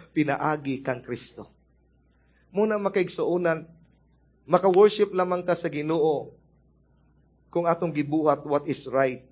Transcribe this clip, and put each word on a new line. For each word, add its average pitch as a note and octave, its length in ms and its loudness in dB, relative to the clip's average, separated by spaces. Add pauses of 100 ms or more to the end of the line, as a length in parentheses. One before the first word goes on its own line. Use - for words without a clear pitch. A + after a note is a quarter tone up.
(160)
pinaagi D3 640 0
kang B2+ 240 -4
Kristo." - 480 -12 (1040)
Muna G#3+ 240 2
makaigsuonan, F3 880 0 (800)
"Maka-worship G3 640 4
lamang F3+ 320 -2
ta F3 160 0
sa E3+ 80 -4
Ginoo D3+ 640 0 (1200)
kung E3+ 160 -2
atong E3+ 240 0
gibuhat D3 560 0
what C#3+ 160 0
is D3 240 -6
right C3 440 -2